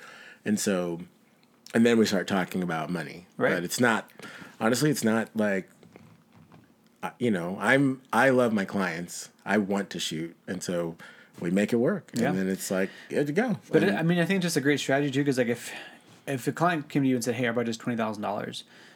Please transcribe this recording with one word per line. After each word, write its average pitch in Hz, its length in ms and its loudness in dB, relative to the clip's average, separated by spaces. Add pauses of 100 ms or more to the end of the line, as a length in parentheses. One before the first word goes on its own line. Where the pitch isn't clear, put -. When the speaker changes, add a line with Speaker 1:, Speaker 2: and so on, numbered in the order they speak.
(460)
Speaker 1:
And 104 140 0
so, 87 400 -2 (760)
and 117 140 6
then 117 100 6
we 151 80 8
start - 220 0
talking 92 340 0
about 80 300 -4
money. 80 340 -8 (100)
Speaker 2:
Right. 135 200 0
Speaker 1:
But 175 80 -4
it's - 160 -6
not, 113 320 2 (480)
honestly, 127 320 2
it's 113 120 -2
not 110 320 2
like, 101 320 0 (1300)
uh, - 180 -6
you 120 120 0
know, 90 280 -2
I'm, 131 420 2 (120)
I 127 160 6
love 123 240 4
my 98 120 0
clients. 87 640 -4 (160)
I 101 120 2
want 98 340 0
to 87 80 -8
shoot. 82 360 -6 (120)
And 92 140 -6
so 85 340 -4 (440)
we 87 120 -2
make 101 220 2
it 120 40 2
work. 160 360 0
Speaker 2:
Yeah. 113 160 0
Speaker 1:
And 92 80 0
then 95 100 0
it's, 95 240 -4
like, 95 180 0 (200)
good 143 180 0
to 147 60 -4
go. 208 240 0 (140)
Speaker 2:
But 160 120 6
it, 190 60 4
Speaker 1:
And 202 80 0
Speaker 2:
I 165 60 -2
mean, 170 160 2
I 165 60 4
think 196 120 0
it's 175 80 -2
just 165 120 0
a 135 40 0
great 139 180 2
strategy 139 320 0
too, 139 140 0
'cause, 135 120 2
like, 120 100 2
if, 117 240 -4 (560)
if 139 200 -4
a 143 40 -2
client 160 380 0
came 143 140 2
to 131 60 4
you 127 60 4
and 117 80 -2
said, 117 120 0
"Hey, 123 100 -2
our 117 80 0
budget's 117 240 -2
twenty 123 200 -4
thousand 110 260 -4
dollars," 110 400 -6 (320)